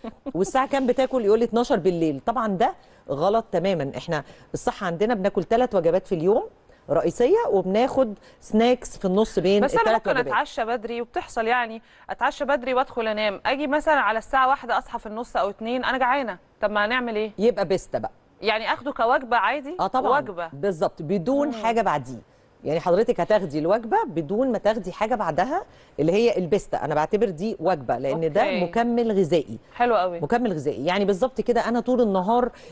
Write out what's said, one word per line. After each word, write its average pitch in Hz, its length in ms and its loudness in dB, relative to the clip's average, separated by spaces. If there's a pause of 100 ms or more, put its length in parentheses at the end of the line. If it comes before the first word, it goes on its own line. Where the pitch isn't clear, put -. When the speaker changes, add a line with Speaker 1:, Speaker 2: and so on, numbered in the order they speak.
Speaker 1:
<laughs> - 280 -12
والساعه 262 320 0
كام 269 200 0
بتاكل؟ 254 380 0
يقول 214 140 4
لي 233 60 0
اتناشر 233 340 0
بالليل. 165 460 0
طبعًا 226 220 -2
ده 214 260 2 (360)
غلط 196 420 0
تمامًا. 170 460 0
احنا 151 260 -4 (300)
الصح - 300 -4
عندنا 190 300 0
بناكل 196 300 -2
ثلاث 240 320 2
وجبات 170 320 2
في 190 80 -2
اليوم 196 280 2 (460)
رئيسيه، 240 480 2 (140)
وبناخد 208 640 2 (280)
سناكس 240 560 0
في - 80 -6
النص 196 340 0
بين 196 240 4
Speaker 2:
بس 269 80 0
انا 466 100 2
Speaker 1:
الثلاث 220 160 4
Speaker 2:
ممكن 254 140 -4
Speaker 1:
وجبات. 262 160 0
Speaker 2:
اتعشى 262 380 -2
بدري 233 360 -4
وبتحصل، 233 460 -4
يعني 226 340 -2 (280)
اتعشى 269 360 -2
بدري 254 280 0
وادخل 247 340 0
انام، 214 380 -2
اجي 285 220 -2
مثلًا 302 280 2
على 220 220 2
الساعه 262 300 0
واحدة 254 300 0
اصحى 226 220 -6
في - 60 -16
النص 220 320 -8
او 190 120 0
اتنين، 233 360 -4
انا 254 120 0
جعانه، 247 400 0 (240)
طب 208 100 0
ما 208 140 2
هنعمل 240 300 -2
ايه؟ 214 220 -4
Speaker 1:
يبقى 208 280 2
بيستا 165 340 -2
بقى. 107 120 -6 (300)
Speaker 2:
يعني 220 320 0
اخده 285 180 -6
كوجبه 240 460 2
عادي؟ 262 420 0
Speaker 1:
اه 185 80 0
طبعًا. 262 340 2
Speaker 2:
وجبه. 175 320 -8
Speaker 1:
بالظبط، 165 480 -2
بدون 208 460 0
Speaker 2:
مم. 269 60 -4
Speaker 1:
حاجه 226 280 0
بعديه. 135 520 -4 (300)
يعني 151 160 -2
حضرتك 196 400 2
هتاخدي 175 400 0
الوجبه 220 380 0 (100)
بدون 196 440 -2
ما 208 60 0
تاخدي 208 340 0
حاجه 220 240 -2
بعدها، 208 480 -2 (360)
اللي 156 120 2
هي 226 260 4
البيستا، 180 480 -2
انا 147 100 -2
بعتبر 196 340 0
دي 185 300 -6
وجبه، 156 380 0
لان 143 360 -2
ده 208 80 4
Speaker 2:
أوكي. 247 220 0
Speaker 1:
مكمل 233 480 0
غذائي. 165 480 2 (160)
Speaker 2:
حلو 240 200 2
قوي. 180 240 0
Speaker 1:
مكمل 226 340 0
غذائي، 135 320 -4
يعني 190 200 2
بالظبط 208 360 0
كده. 214 280 2
انا 240 100 0
طول 247 220 0
النهار 226 480 2 (220)